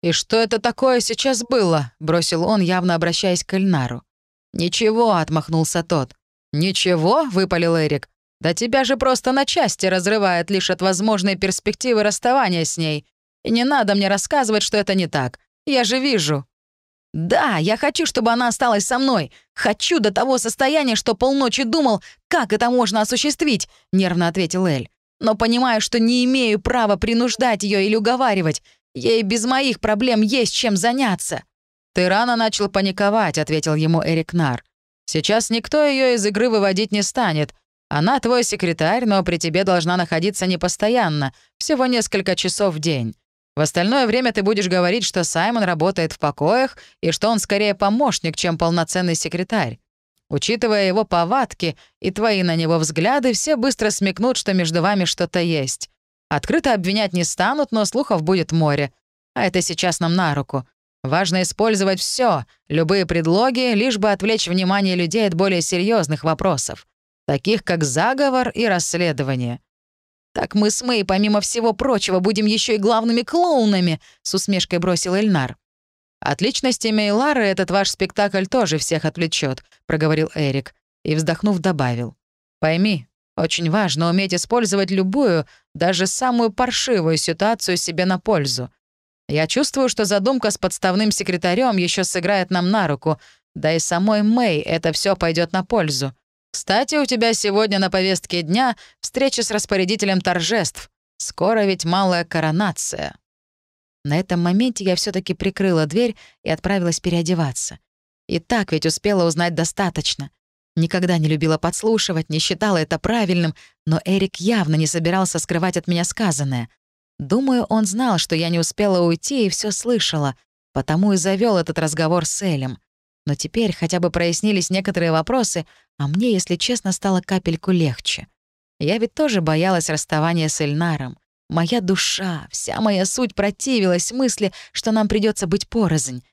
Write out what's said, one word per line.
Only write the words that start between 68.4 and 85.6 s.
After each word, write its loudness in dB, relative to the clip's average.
и -2
расследование». -2
«Так -6
мы 4
с -4
Мэй, 0
помимо 2
всего 0
прочего, 0
будем 0
ещё 0
и -2
главными 2
клоунами», — 2
с -8
усмешкой -2
бросил 0
Эльнар. 0
«От -2
личности -2
Мейлары 2
этот 0
ваш 2
спектакль -2
тоже 0
всех -2
отвлечёт», — -4
проговорил 0
Эрик -2
и, -2
вздохнув, 0
добавил. -2
«Пойми, 0
очень -2
важно 0
уметь 0
использовать 0
любую, 2